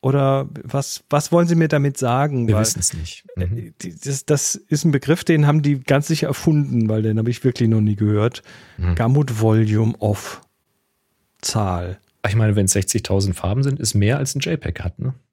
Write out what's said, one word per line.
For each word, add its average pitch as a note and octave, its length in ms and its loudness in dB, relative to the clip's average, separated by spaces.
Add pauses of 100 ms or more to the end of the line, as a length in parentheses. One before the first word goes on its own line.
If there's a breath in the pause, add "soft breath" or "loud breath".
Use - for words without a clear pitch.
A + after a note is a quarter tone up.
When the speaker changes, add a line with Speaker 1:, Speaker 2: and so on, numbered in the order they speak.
Speaker 1:
Oder C3+ 480 0 (140)
was, - 460 -8
was D3 220 0
wollen E3+ 160 4
Sie E3+ 80 2
mir D#3+ 140 2
damit C#3+ 280 0
sagen? B2+ 520 0
Speaker 2:
Wir G#2+ 60 4
Speaker 1:
Weil, G#2+ 80 2
Speaker 2:
wissen's - 300 -2
nicht. - 300 -12 (140)
Mhm. F#2 200 -4
Speaker 1:
äh, G2 140 -12 (100)
die, F2 160 -12
das, C3+ 280 -8
das - 300 0
ist - 280 -4
ein E3 80 4
Begriff, C#3+ 320 0
den D#3 240 4
haben D3+ 140 4
die C#3+ 180 0
ganz C#3+ 280 2
sicher D3+ 200 -2
erfunden, C3+ 640 2
weil A2 140 0
den A2 140 0
habe A2 120 0
ich A#2+ 160 -4
wirklich A#2+ 240 2
noch A2 100 4
nie G#2+ 160 2
gehört. G#2 480 0 (340 loud breath)
Speaker 2:
Mhm. F2 180 0
Speaker 1:
Gamut B2 440 0
Volume A2 600 2
of - 420 -2 (1000)
Zahl. F#2 580 -4 (280)
Speaker 2:
Ich G2+ 80 0
meine, G#2+ 220 2
wenn's G2 160 2
sechzigtausend G2 640 -2
Farben B2+ 260 -2
sind, C#3 160 -2
ist A2 140 -4
mehr G#2+ 240 2
als C3+ 180 -4
ein C#3+ 40 -4
J D#3+ 200 -4
peg - 220 -8
hat, - 180 -8
ne? B2+ 140 -4 (200)